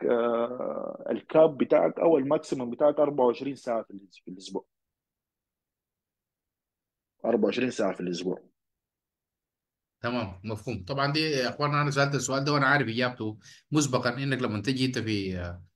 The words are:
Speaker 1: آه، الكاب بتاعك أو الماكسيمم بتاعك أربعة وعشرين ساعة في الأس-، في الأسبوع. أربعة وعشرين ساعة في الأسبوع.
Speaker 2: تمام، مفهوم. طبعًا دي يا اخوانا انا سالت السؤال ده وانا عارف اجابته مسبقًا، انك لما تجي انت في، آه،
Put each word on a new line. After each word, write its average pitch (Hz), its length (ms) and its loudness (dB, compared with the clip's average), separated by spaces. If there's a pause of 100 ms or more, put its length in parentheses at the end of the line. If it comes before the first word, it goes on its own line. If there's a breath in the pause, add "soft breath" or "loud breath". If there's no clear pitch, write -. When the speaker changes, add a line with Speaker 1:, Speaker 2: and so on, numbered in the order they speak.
Speaker 1:
آه، 117 1040 -2
الكاب 156 480 4
بتاعك - 420 2
أو 165 180 6
الماكسيمم 139 520 -2
بتاعك 147 300 2
أربعة 143 260 2
وعشرين 127 300 0
ساعة 113 260 -4
في - 80 -16
الأس-، 98 340 -20
في - 60 -16
الأسبوع. 95 340 -10 (2500)
أربعة 113 200 2
وعشرين 120 260 0
ساعة 101 220 0
في - 80 -8
الأسبوع. 90 480 -6 (1500)
Speaker 2:
تمام، 110 440 -6
مفهوم. 107 400 -8
طبعًا 139 280 -2
دي 156 80 0
يا 139 280 0
اخوانا 147 340 0
انا 143 80 0
سالت 143 240 2
السؤال 135 300 -2
ده 147 80 2
وانا 139 140 4
عارف 135 220 4
اجابته 113 500 -2 (340 soft breath)
مسبقًا، 127 420 2
انك 135 280 -2
لما 107 200 -2
تجي 131 240 0
انت 127 120 -2
في، 98 400 -2
آه، 87 240 -8 (140)